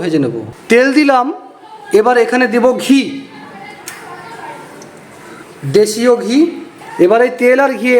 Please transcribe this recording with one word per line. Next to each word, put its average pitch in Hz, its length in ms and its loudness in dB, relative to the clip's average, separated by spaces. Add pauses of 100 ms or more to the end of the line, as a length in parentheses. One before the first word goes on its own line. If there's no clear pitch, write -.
ভেজে 160 220 -2
নেব। 113 120 -4 (320)
তেল 240 180 4 (120)
দিলাম, 269 280 2 (720)
এবার 240 260 2
এখানে 247 200 0 (100)
দেব 240 120 2 (180)
ঘি, 269 160 4 (2750)
দেশীয় 220 360 2 (120)
ঘি। 240 140 0 (680)
এবার 214 220 4
এই 240 140 -6
তেল 247 240 4
আর 269 160 0
ঘিয়ে 247 200 2